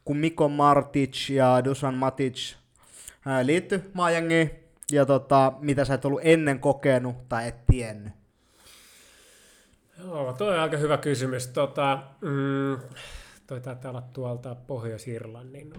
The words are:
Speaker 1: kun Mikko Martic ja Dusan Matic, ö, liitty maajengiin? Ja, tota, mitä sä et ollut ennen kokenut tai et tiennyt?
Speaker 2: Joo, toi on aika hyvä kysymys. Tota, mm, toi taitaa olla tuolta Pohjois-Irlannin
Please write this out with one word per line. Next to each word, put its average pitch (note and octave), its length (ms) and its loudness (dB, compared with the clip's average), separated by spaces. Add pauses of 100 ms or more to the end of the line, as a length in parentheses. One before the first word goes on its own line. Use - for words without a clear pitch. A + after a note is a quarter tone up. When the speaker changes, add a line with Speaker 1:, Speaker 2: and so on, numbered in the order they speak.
Speaker 1:
kun C#3+ 120 -2
Mikko D#3+ 320 2
Martic C#3+ 800 2
ja B2+ 340 4
Dusan C3+ 300 -2
Matic, C3 580 -4
ö, - 920 -6
liitty F#3 460 -2
maajengiin? E3 580 2 (420)
Ja, C#3+ 140 4
tota, C3+ 540 4
mitä C#3+ 240 0
sä C3+ 100 -2
et B2+ 100 -4
ollut C#3 200 0
ennen D#3 360 4
kokenut C3 680 0
tai A#2 200 -4
et - 180 -14
tiennyt? G#2+ 460 0 (1900)
Speaker 2:
Joo, D#3 340 -6
toi G3 220 0
on D#3+ 80 2
aika D#3+ 140 0
hyvä D3 220 2
kysymys. B2+ 480 -2
Tota, C3+ 560 -2 (180)
mm, C#3 580 -2 (680)
toi B2+ 140 -10
taitaa B2+ 300 -12
olla B2 120 -10
tuolta B2 520 -10
Pohjois-Irlannin A#2+ 1200 -12